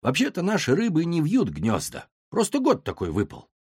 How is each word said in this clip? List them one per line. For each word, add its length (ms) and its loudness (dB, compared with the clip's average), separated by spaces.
Вообще-то 400 0
наши 340 2
рыбы 300 2
не 160 0
вьют 280 2
гнезда, 600 -4
просто 260 0
год 260 2
такой 280 -4
выпал. 400 -4